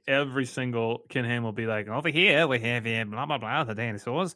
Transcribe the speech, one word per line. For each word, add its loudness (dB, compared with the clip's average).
every 2
single -2
Ken -2
Ham 0
will -2
be -4
like, -2
Over -2
here, 6
we 2
have, -2
uh, -2
blah, -4
blah, -2
blah, -2
the -4
dinosaurs. -4